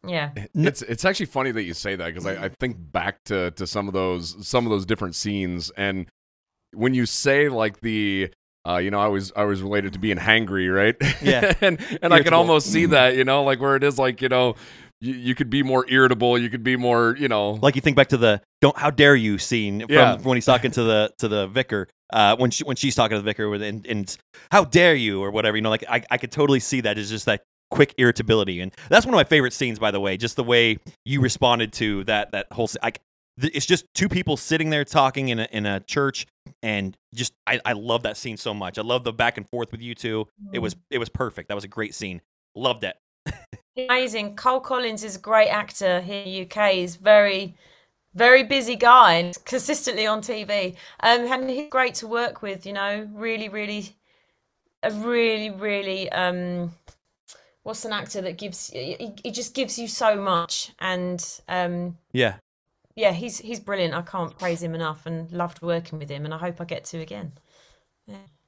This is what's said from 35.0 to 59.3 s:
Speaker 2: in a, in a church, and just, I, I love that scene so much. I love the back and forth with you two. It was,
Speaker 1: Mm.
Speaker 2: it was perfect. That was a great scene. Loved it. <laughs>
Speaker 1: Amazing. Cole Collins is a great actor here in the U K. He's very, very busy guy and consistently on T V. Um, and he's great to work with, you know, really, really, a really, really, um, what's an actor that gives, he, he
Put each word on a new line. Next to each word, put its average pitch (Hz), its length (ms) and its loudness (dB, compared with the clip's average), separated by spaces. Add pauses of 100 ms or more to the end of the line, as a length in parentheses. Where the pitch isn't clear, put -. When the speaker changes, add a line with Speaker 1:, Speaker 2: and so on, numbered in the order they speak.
Speaker 2:
in 113 100 -2
a, 113 100 -4
in 104 160 -4
a 98 140 -2
church, - 480 -4 (340)
and 101 340 -4 (160)
just, 120 200 -8 (160)
I, 123 160 0
I 123 80 -2
love 113 320 -4
that 107 120 -4
scene 110 200 -10
so 107 180 -6
much. 95 240 -8
I 107 40 -6
love 123 200 -2
the 117 100 -4
back 117 240 -2
and 104 120 -12
forth 120 240 -8
with 113 100 -14
you 120 140 -12
two. 110 320 -6 (240)
It 120 80 -4
was, 107 160 -6
Speaker 1:
Mm. - 40 -20 (100)
Speaker 2:
it 131 80 -4
was 117 100 -4
perfect. 107 400 -8
That 101 80 -6
was 101 80 -10
a 98 40 -16
great 107 240 -8
scene. 92 280 -10 (340)
Loved 120 300 -2
it. 95 120 -8 (300)
<laughs> - 80 -8 (440)
Speaker 1:
Amazing. 240 580 -4
Cole 254 240 0
Collins 240 420 -6
is 196 140 -10
a - 20 -16
great 214 300 4
actor 196 540 -2
here 196 160 -10
in 202 60 -10
the 190 60 -12
U 190 140 -8
K. 190 380 0
He's 175 140 -8
very, 196 580 4 (600)
very 247 280 8
busy 240 340 -2
guy 233 380 10
and 175 200 0 (120)
consistently 247 600 -2
on 214 140 -2
T 214 240 -8
V. 190 300 -4 (260)
Um, 240 200 4
and 262 280 -4
he's 277 220 -6
great 254 240 0
to 226 120 -8
work 233 360 -6
with, 190 240 -10
you 202 80 -10
know, 208 400 -6
really, 220 340 -8
really, 208 480 -10 (840)
a 220 80 0
really, 220 580 -2
really, 196 640 -6
um, 180 600 -4 (880)
what's 220 240 -12
an 220 80 -6
actor 202 260 -8
that 175 160 -8
gives, 196 320 -12
he, 180 460 -12 (100)
he 240 60 -8